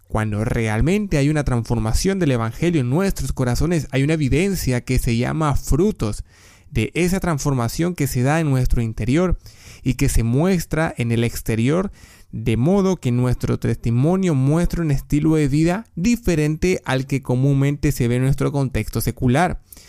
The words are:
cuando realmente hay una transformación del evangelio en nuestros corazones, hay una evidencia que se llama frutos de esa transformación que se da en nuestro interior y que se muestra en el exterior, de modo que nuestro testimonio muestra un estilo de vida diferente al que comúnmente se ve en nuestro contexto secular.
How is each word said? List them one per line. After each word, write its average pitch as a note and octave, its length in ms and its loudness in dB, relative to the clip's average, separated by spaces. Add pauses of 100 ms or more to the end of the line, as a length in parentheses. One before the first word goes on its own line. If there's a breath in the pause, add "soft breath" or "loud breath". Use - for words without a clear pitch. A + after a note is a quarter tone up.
cuando G#2+ 360 -2
realmente B2 720 0
hay C#3 120 2
una D3+ 160 0
transformación A#2 760 0
del D#3 140 2
evangelio B2+ 480 0
en A#2+ 100 -2
nuestros D#3 420 0
corazones, C3+ 600 0
hay C3 100 2
una D#3 120 2
evidencia D3 680 0
que B2 180 0
se A#2 180 0
llama C#3 380 0
frutos C3+ 720 0 (440 loud breath)
de - 260 -2
esa F3+ 260 0
transformación D3 760 -2
que C#3 140 -2
se B2 140 0
da D3 180 2
en D#3 100 0
nuestro B2+ 320 2
interior B2 560 0 (460 loud breath)
y C3 100 0
que C#3 140 0
se A#2 160 2
muestra D#3+ 720 0
en A#2 140 -2
el A#2 100 2
exterior, A#2+ 680 -2 (400 loud breath)
de A2+ 240 -2
modo F#3 400 2
que B2+ 140 -2
nuestro B2 480 0
testimonio C#3+ 760 0
muestra D#3+ 480 0
un D3+ 100 0
estilo D3 420 0
de D3+ 140 2
vida D#3+ 360 0 (120)
diferente F3 880 0
al C3 220 -2
que C3+ 160 -2
comúnmente C#3 680 2
se B2 140 0
ve A#2+ 100 2
en B2+ 60 0
nuestro C3+ 300 0
contexto B2 480 -2
secular. C3 640 0 (260 loud breath)